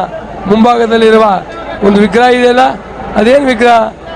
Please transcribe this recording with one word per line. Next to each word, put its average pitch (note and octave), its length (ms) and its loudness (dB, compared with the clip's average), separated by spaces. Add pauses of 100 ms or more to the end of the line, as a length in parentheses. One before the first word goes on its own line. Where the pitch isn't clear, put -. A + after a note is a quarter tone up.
(460)
ಮುಂಭಾಗದಲ್ಲಿರುವ A3 960 2 (400)
ಒಂದು G3+ 180 2
ವಿಗ್ರಹ G#3+ 240 2
ಇದೆಯಲ್ಲ, B3 360 2 (560)
ಅದೇನು B3+ 300 2
ವಿಗ್ರಹ? A#3 420 2 (280)